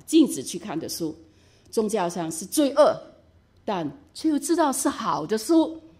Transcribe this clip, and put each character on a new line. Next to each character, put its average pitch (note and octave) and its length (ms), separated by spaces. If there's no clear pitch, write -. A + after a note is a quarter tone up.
禁 D4+ 220
止 C3+ 160
去 E3 160
看 E3+ 200
的 - 80
书， - 280
宗 A3 180
教 G3 180
上 E3+ 240
是 D#3+ 140
罪 C#4 300
恶， C4+ 200
但 F3 240
却 - 160
又 D4 80
知 D4 180
道 D#4 160
是 - 180
好 E3 360
的 G#3 120
书。 D#4+ 440